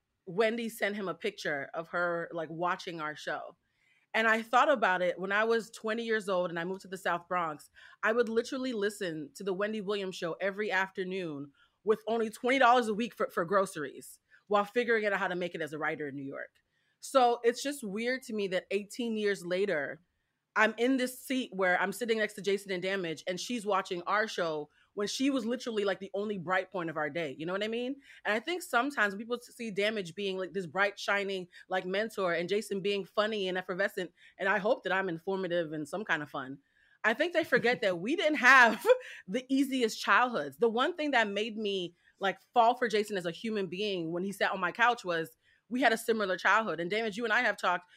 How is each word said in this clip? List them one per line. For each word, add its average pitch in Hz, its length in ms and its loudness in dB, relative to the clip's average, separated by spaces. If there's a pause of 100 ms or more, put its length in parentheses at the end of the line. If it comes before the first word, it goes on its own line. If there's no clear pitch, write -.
(260)
Wendy 226 420 0
sent 208 260 -4
him 208 140 -6
a 165 60 -4
picture 156 600 -4
of 165 140 -6
her, 175 440 -2
like, 160 180 -6
watching 175 500 -4
our 151 160 -6
show. 143 400 -8 (580)
And 220 140 4
I 220 140 4
thought 254 280 6
about 196 320 4
it 180 160 2
when 190 140 -4
I 208 120 4
was 226 260 2
twenty 220 340 -4
years 220 240 -2
old 180 220 0
and 170 80 -6
I 165 60 -2
moved 190 180 -6
to 190 60 -16
the 185 100 -10
South 175 300 -2
Bronx, 160 420 -2 (320)
I 214 100 4
would 233 160 2
literally 254 440 -2
listen 196 640 -4
to - 60 -14
the 190 120 -2
Wendy 214 260 -2
Williams 190 360 -4
show 165 240 -6
every 196 300 -2
afternoon 185 800 -4 (320)
with 208 240 2
only 226 220 0
twenty 247 300 2
dollars 247 300 8
a 220 60 0
week 214 200 -2
for, 190 180 -2
for 190 120 0
groceries 175 760 -2 (300)
while 202 160 4
figuring 226 420 2
out 202 80 2
how 190 140 0
to 180 80 -4
make 175 180 -4
it 165 80 -6
as 147 100 -6
a 156 60 -6
writer 151 300 -4
in 131 60 -8
New 143 100 -8
York. 135 260 -10 (500)
So 240 420 4
it's 240 200 2
just 285 200 -6
weird 233 420 -4
to 226 100 -8
me 202 140 -2
that 180 220 -4
eighteen 214 460 -4
years 202 280 -2
later, 175 560 -2 (560)
I'm 220 200 4
in 247 200 2
this 254 240 -2
seat 254 320 -4
where 185 280 2
I'm 185 120 0
sitting 226 260 -2
next 208 160 -2
to 202 80 -12
Jason 196 300 -2
and 180 100 -4
Damage, 180 440 -4
and 180 120 -4
she's 240 260 -6
watching 190 420 -2
our 208 200 0
show 160 420 -4 (260)
when 208 120 -2
she 262 240 0
was 262 160 0
literally, 233 380 -2
like, 190 160 0
the 190 120 -10
only 208 260 -4
bright 185 340 -2
point 170 180 -4
of 151 60 -8
our 151 120 -2
day. 151 300 -6
You 156 80 -8
know 180 60 -4
what 196 100 -2
I 220 60 -2
mean? 240 260 -4 (300)
And 208 100 0
I 226 60 0
think 339 240 -6
sometimes 240 480 0
when 202 80 -8
people 233 200 -6
see - 300 -10
Damage 202 460 -2
being, 196 200 -4
like, 185 160 -6
this 180 140 -4
bright, 196 320 0
shining, 196 480 -2 (220)
like, 185 180 -2
mentor 190 460 -2
and 170 160 0
Jason 202 320 -2
being 202 240 -2
funny 208 420 -2
and 185 100 -2
effervescent, 185 540 -4 (300)
and 190 80 0
I 202 100 2
hope 208 240 0
that 180 100 -2
I'm 190 160 0
informative 175 640 -2
and 151 140 -6
some 180 180 -6
kind 160 160 0
of 147 80 -8
fun, 135 300 -8 (460)
I 220 100 4
think 330 180 0
they 339 120 2
forget 240 380 2
that 185 180 0
we 240 160 -2
didn't 311 220 2
have 240 460 8 (220)
<laughs> - 220 -16
the 240 200 -2
easiest 269 520 0
childhoods. 208 580 2
The 233 100 6
one 262 280 0
thing 302 160 -2
that 226 180 4
made 208 260 -4
me, 196 380 -4 (240)
like, 190 200 -2 (140)
fall 240 220 6
for 247 140 0
Jason 208 280 0
as 175 100 -4
a 170 40 -2
human 202 380 -4
being 180 420 -4
when 175 140 -4
he 196 80 -4
sat 190 180 0
on 190 80 -4
my 175 140 -2
couch 233 320 2
was 165 240 -2 (420)
we 247 100 -2
had 247 120 6
a 220 60 2
similar 214 380 0
childhood. 196 440 2
And 175 100 -4
Damage, 214 260 -2
you 233 60 -6
and 220 100 -2
I 233 100 2
have 214 140 0
talked, 180 280 0 (120)